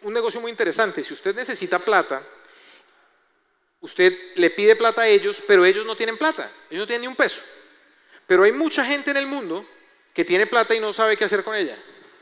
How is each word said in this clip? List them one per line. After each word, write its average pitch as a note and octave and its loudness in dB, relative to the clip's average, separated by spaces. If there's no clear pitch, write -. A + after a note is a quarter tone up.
un G#3 -8
negocio A#3 -2
muy A#3 -8
interesante. G3+ -2
Si - -10
usted G3 -4
necesita G3+ -4
plata, E3+ 0
usted F#3 -2
le E3+ 4
pide G#3 4
plata A3+ 0
a A3 2
ellos, G3+ 2
pero F#3+ 6
ellos G3 4
no A3 -6
tienen A3+ -4
plata, D4+ -4
ellos E3+ -8
no G#3 -8
tienen A#3+ -4
ni B3+ -8
un C4 -12
peso. - 0
Pero F#3 6
hay G#3+ 6
mucha D4 -2
gente C#4+ -2
en C#4 -2
el C#4 -4
mundo G#3 -8
que E3+ -2
tiene F#3 2
plata A3+ 2
y A3+ -2
no G#3+ -6
sabe A3 2
qué G#3+ -2
hacer G3 -2
con A3 -8
ella. D#3+ -4